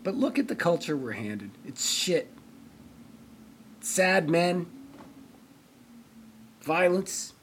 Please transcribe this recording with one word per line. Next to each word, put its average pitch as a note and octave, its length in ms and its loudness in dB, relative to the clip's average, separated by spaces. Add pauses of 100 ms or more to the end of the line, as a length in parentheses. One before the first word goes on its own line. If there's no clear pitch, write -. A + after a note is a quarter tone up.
But F#3+ 120 -4
look C4 220 0
at C#4 100 0
the - 80 -4
culture E3 420 0
we're B2 160 -6
handed. G#2 380 -8 (140)
It's - 240 -4
shit. - 420 0 (1500)
Sad F#3 480 2
men. F3 380 2 (1900)
Violence. F3+ 800 0